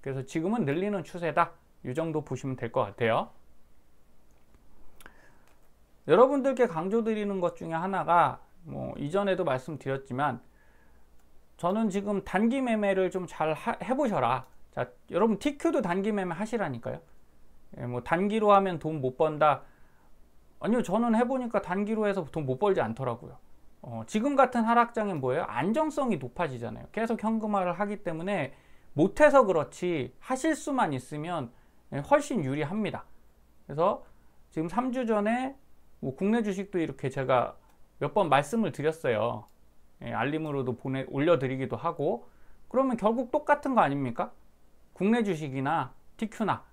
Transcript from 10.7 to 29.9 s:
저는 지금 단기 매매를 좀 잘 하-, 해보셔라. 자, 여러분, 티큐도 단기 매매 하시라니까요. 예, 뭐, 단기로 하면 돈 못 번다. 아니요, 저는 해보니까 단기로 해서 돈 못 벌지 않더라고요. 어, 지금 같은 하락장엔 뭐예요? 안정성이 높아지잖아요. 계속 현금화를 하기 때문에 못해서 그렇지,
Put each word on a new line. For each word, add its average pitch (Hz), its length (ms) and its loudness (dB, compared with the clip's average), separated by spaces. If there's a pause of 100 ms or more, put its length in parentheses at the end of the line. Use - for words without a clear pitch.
저는 208 320 0
지금 196 340 -2
단기 233 380 2
매매를 202 500 2
좀 180 160 -4
잘 156 260 0
하-, - 300 -4
해보셔라. 175 640 0 (240)
자, - 180 -4 (220)
여러분, 208 260 2
티큐도 294 440 0
단기 196 320 0
매매 185 200 -2
하시라니까요. 160 680 -6 (760)
예, 127 80 -8
뭐, 123 160 -4
단기로 208 520 4
하면 190 260 4
돈 156 220 -4
못 127 160 -2
번다. 151 460 4 (1000)
아니요, 226 200 2
저는 220 340 2
해보니까 240 460 2
단기로 208 460 -2
해서 190 160 0
돈 147 220 -6
못 131 120 -2
벌지 196 220 4
않더라고요. 117 580 -4 (440)
어, 113 260 -10
지금 269 280 0
같은 247 280 4
하락장엔 226 560 2
뭐예요? 131 240 0
안정성이 233 720 0
높아지잖아요. 123 760 -6
계속 220 300 -2
현금화를 208 520 0
하기 202 300 -4
때문에 170 500 -4 (400)
못해서 254 520 8
그렇지, 165 720 -2